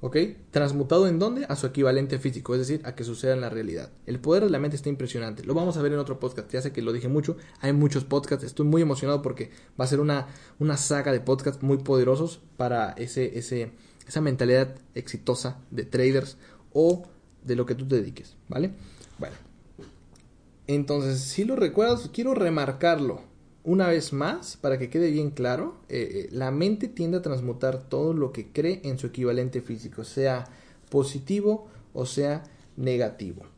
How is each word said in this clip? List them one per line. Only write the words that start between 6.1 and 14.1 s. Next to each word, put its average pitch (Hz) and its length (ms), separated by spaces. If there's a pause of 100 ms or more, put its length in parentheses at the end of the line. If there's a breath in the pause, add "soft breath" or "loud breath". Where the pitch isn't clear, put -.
podcast. 123 320
Ya 127 100
sé 139 120
que 117 80
lo 113 100
dije 120 160
mucho. 147 300 (240 loud breath)
Hay 139 100
muchos 143 320
podcasts. - 400
Estoy 147 220
muy 160 160
emocionado 143 400
porque 127 300 (280 loud breath)
va 127 60
a - 20
ser 139 140
una, 143 260 (320 loud breath)
una 147 160
saga 139 380
de 120 80
podcasts 135 420
muy 135 140
poderosos 135 640 (160)
para 120 400
ese, 120 400
ese, 117 340 (340 loud breath)
esa - 140